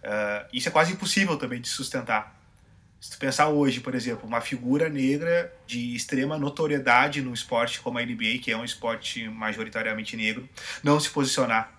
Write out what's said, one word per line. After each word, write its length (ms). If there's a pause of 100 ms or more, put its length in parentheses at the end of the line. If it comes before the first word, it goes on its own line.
ah, 480
isso 160
é 40
quase 200
impossível 460
também 240
de 80
sustentar. 680 (640)
Se 120
tu 80
pensar 300
hoje, 320
por 120
exemplo, 340
uma 140
figura 480
negra 640 (140)
de 280
extrema 440
notoriedade 800
no 120
esporte 460
como 200
a 40
N 120
B 180
A, 60
que 120
é 60
um 80
esporte 600
majoritariamente 920
negro, 320 (340)
não 160
se 100
posicionar 680